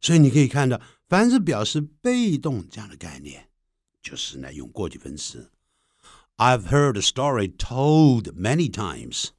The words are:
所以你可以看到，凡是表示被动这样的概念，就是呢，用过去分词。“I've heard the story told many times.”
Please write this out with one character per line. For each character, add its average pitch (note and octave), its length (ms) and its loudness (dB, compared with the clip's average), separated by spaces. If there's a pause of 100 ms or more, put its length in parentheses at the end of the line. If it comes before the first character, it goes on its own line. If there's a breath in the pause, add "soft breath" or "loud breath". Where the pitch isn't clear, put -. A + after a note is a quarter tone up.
所 E3+ 140 2
以 E3 40 8
你 C#3+ 100 8
可 A#2+ 80 2
以 C#3+ 100 4
看 C#3 220 0
到， A#2+ 100 -2 (280 soft breath)
凡 G#3+ 240 2
是 C4 80 4
表 D3 260 -2
示 D3+ 160 -2
被 A3+ 560 -2
动 A#2+ 320 -6
这 - 100 -16
样 G#2 80 -14
的 - 80 -20
概 D2+ 240 -16
念， C#2+ 300 -20 (540)
就 - 120 -16
是 - 220 -12
呢， C2+ 160 -14
用 C2+ 160 -14
过 F2+ 180 -8
去 B1 120 -12
分 C#2 180 -14
词。 A#1+ 320 -14 (880 soft breath)
“I've A#2 320 2
heard C#3+ 260 2
the G2+ 80 -4
story A#2 540 -2
told C#3 800 4
many C3 360 -2
times.” D#2+ 680 -8